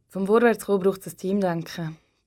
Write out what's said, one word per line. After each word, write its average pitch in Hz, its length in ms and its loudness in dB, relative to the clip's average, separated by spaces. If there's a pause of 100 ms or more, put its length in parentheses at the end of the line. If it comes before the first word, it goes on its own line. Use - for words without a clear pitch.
Vom 190 180 -6
Vorwärtskommen 214 560 2
braucht 196 240 0
es 165 60 -14
ein - 60 -20
Teamdenken. 170 800 -4 (280)